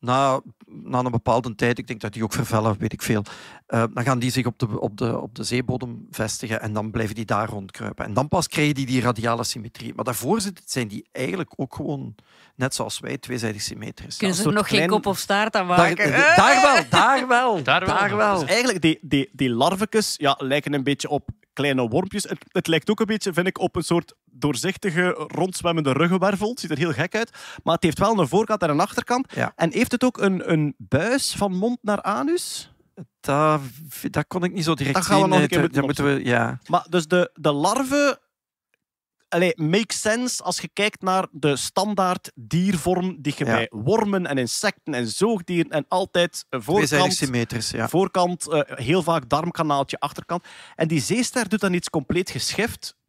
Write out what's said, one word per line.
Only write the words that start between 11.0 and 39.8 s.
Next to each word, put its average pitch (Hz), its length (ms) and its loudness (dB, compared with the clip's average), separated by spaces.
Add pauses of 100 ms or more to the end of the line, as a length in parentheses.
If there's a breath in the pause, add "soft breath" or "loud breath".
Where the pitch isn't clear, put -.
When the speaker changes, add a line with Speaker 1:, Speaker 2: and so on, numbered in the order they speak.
Speaker 1:
eigenlijk 160 440 -6
ook - 200 -6
gewoon, 139 400 -6 (400 soft breath)
net 131 200 -4
zoals 107 240 -6
wij, 123 180 -8
tweezijdig 113 440 -6
symmetrisch. - 560 -10
Speaker 2:
Kunnen 190 200 0
Speaker 3:
Ja, 185 40 -2
Speaker 2:
ze 214 60 2
Speaker 3:
een 208 80 2
Speaker 2:
er - 20 2
nog 214 100 0
Speaker 3:
soort 214 120 2
Speaker 2:
geen 165 80 4
Speaker 3:
klein 214 140 2
Speaker 2:
kop 202 100 -2
of 180 80 -2
staart 208 360 0
aan 190 120 0
Speaker 1:
Daar, 180 100 4
Speaker 2:
maken? 170 360 4
Speaker 1:
eh, 294 220 6
daar 269 260 8
wel, 269 280 6
daar 247 380 4
wel, 240 360 4
Speaker 4:
Daar 156 220 2
wel. 190 120 2
Speaker 1:
daar 196 200 2
wel. 208 220 4
Speaker 3:
Dus 143 100 -2
eigenlijk, 220 320 2
die, 160 200 4
die, 139 300 0
die 131 180 0
larvekes, 185 680 2
ja, 139 220 2
lijken 143 340 -2
een 139 100 0
beetje 139 260 -2
op 143 200 -4 (240)
kleine 131 340 0
wormpjes. 185 360 -2
Het, - 280 -8
het 180 160 -2
lijkt 160 220 2
ook 214 100 2
een 226 60 4
beetje, 196 280 -2
vind 175 140 2
ik, 185 120 -4
op 180 160 -2
een 180 80 -2
soort - 300 -2 (120)
doorzichtige, 151 840 -2 (180)
rondzwemmende 165 640 0
ruggenwervel. 185 580 2
Het 247 100 -8
ziet 170 120 -6
er 147 60 -2
heel 160 160 0
gek 143 220 -2
uit. 226 160 -2 (320 loud breath)
Maar 160 120 2
het - 80 -4
heeft 165 160 2
wel 208 200 4
een 156 80 4
voorkant 214 340 2
en 170 80 2
een 147 100 2
achterkant. 240 560 -2
Speaker 1:
Ja. - 200 -2
Speaker 3:
En 170 180 0
heeft 233 180 0
het 247 120 0
ook 254 180 2
een, 190 300 0
een 151 260 2
buis 196 580 0
van 196 200 -2
mond 233 260 -2
naar 208 200 -2
anus? 277 720 -4 (460)
Speaker 1:
Dat, 151 420 2 (480)
dat 147 180 -2
kon 180 160 -4
ik 180 100 -2
niet 185 100 -4
zo 160 100 2
direct 135 220 -2
Speaker 3:
Dat 180 100 0
gaan 202 100 4
we 196 60 8
Speaker 1:
zien. 190 80 4
Speaker 3:
nog 185 80 6
een 180 60 6
Speaker 1:
Eh, - 60 2
Speaker 3:
keer 175 120 2 (100)
Speaker 1:
dat 139 140 0
Speaker 3:
moeten 143 180 -2
Speaker 1:
moeten 139 200 2
we, 127 60 -2
ja. 120 380 2
Speaker 3:
Maar 175 220 0
dus 165 180 0
de, 180 260 2
de 151 180 0
larve, 254 680 0 (1080)
allee, 175 260 2
makes 175 460 0